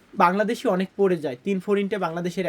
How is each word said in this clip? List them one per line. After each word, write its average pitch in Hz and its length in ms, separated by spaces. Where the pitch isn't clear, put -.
বাংলাদেশে 196 520
অনেক 185 140
পড়ে 185 240
যায়, 131 220
তিন 196 200
ফরিন্টে 202 400
বাংলাদেশের 175 440